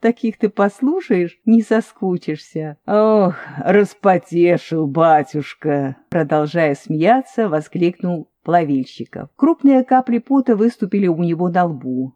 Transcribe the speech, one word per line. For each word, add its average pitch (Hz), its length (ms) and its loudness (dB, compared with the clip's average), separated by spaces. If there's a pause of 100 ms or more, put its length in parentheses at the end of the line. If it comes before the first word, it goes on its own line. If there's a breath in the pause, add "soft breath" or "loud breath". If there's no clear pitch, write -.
«Таких 226 380 -2
ты 214 100 -2
послушаешь, 202 960 -2
не 226 180 4
соскучишься». 170 1200 -6
«Ох, 208 480 2 (300 loud breath)
распотешил 175 1200 0
батюшка!» 147 1120 0 (200)
продолжая 151 580 0
смеяться, 208 760 -2
воскликнул 170 840 -4 (160)
Плавильщиков. 143 880 -4
Крупные 277 480 2
капли 254 360 0
пота 262 360 0
выступили 202 540 0
у 165 160 -2
него 170 240 -2
на 180 160 0
лбу, 131 520 -6